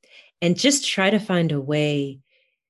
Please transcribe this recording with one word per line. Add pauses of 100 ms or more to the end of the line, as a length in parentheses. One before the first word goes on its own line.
(420)
and
just
try
to
find
a
way (500)